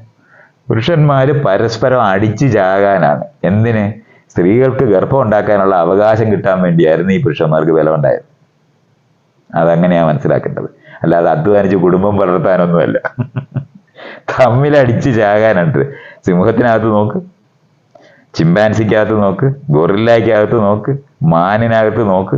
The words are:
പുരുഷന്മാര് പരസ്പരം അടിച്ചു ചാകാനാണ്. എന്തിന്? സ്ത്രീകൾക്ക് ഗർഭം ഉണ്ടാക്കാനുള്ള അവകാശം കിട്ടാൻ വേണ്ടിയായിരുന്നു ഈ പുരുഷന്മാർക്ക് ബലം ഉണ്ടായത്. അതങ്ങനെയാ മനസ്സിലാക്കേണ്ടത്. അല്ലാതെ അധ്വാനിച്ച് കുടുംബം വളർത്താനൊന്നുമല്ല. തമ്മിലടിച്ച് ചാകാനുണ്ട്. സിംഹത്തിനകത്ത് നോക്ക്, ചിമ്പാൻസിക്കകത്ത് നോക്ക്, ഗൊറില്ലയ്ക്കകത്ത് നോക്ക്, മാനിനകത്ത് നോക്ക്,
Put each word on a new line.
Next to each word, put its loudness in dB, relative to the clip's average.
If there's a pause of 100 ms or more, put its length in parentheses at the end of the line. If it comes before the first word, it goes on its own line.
(680)
പുരുഷന്മാര് 0
പരസ്പരം 0
അടിച്ചു 0
ചാകാനാണ്. 0 (200)
എന്തിന്? 0 (460)
സ്ത്രീകൾക്ക് 2
ഗർഭം 0
ഉണ്ടാക്കാനുള്ള 0
അവകാശം 2
കിട്ടാൻ 0
വേണ്ടിയായിരുന്നു 2
ഈ -2
പുരുഷന്മാർക്ക് 0
ബലം 2
ഉണ്ടായത്. -2 (1300)
അതങ്ങനെയാ 2
മനസ്സിലാക്കേണ്ടത്. -4 (340)
അല്ലാതെ 0
അധ്വാനിച്ച് 0
കുടുംബം 0
വളർത്താനൊന്നുമല്ല. 0 (1400)
തമ്മിലടിച്ച് 2
ചാകാനുണ്ട്. 0 (440)
സിംഹത്തിനകത്ത് 0
നോക്ക്, -2 (1120)
ചിമ്പാൻസിക്കകത്ത് 0
നോക്ക്, -2 (160)
ഗൊറില്ലയ്ക്കകത്ത് 2
നോക്ക്, -2 (320)
മാനിനകത്ത് 0
നോക്ക്, -2